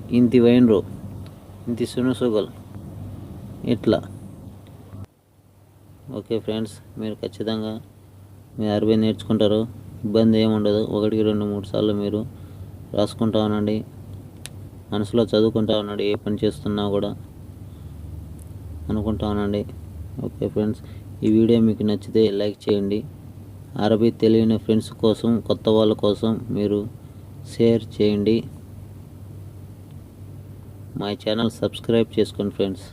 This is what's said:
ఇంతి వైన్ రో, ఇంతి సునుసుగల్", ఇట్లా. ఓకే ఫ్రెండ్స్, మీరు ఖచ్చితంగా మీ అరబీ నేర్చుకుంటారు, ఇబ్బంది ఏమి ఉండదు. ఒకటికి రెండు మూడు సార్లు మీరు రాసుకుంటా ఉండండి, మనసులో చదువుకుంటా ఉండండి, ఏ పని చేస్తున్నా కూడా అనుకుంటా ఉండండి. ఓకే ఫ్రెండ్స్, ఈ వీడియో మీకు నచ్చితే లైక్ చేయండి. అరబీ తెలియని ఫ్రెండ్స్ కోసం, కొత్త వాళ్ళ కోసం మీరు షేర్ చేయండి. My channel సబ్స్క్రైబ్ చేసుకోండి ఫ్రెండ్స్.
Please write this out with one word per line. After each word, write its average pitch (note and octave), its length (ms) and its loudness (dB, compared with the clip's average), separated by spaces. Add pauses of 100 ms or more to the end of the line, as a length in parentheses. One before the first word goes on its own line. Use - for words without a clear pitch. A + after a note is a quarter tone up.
(100)
ఇంతి A#2+ 300 6
వైన్ A#2+ 280 8
రో, G#2 140 6 (840)
ఇంతి A#2 180 -2
సునుసుగల్", A#2+ 600 0 (1160)
ఇట్లా. A2+ 380 2 (2000)
ఓకే G#2+ 240 -4
ఫ్రెండ్స్, G#2+ 640 -6
మీరు G#2+ 140 -6
ఖచ్చితంగా A2 680 -6 (760)
మీ G#2+ 80 -2
అరబీ G#2+ 300 4
నేర్చుకుంటారు, A2 680 2 (380)
ఇబ్బంది A2 340 6
ఏమి A2 160 4
ఉండదు. G#2 300 2
ఒకటికి G#2+ 380 2
రెండు G#2 220 2
మూడు G2+ 220 -4
సార్లు G#2 260 0
మీరు G2+ 340 -2 (680)
రాసుకుంటా G#2+ 500 2
ఉండండి, G#2+ 400 0 (1080)
మనసులో G#2+ 320 2
చదువుకుంటా A2 540 2
ఉండండి, G#2 260 -4
ఏ G#2 100 0
పని G#2+ 300 -4
చేస్తున్నా G#2 440 -2
కూడా G2+ 280 -2 (1700)
అనుకుంటా G#2+ 400 -2
ఉండండి. G#2 380 -2 (580)
ఓకే - 240 -4
ఫ్రెండ్స్, G#2+ 340 -2 (420)
ఈ A2 80 4
వీడియో A2+ 280 6
మీకు A2 220 4
నచ్చితే G#2+ 480 2
లైక్ G#2 420 -2
చేయండి. G2+ 320 0 (720)
అరబీ G#2+ 340 4
తెలియని A2 480 4
ఫ్రెండ్స్ A2 340 0
కోసం, A2+ 480 2
కొత్త - 280 0
వాళ్ళ A2 240 6
కోసం A2 580 0
మీరు G#2 360 0 (680)
షేర్ A2+ 460 4
చేయండి. G#2 420 2 (2500)
My G2+ 200 -4
channel A2 320 0
సబ్స్క్రైబ్ A2 720 0
చేసుకోండి G2+ 360 0
ఫ్రెండ్స్. F#2+ 280 -2 (100)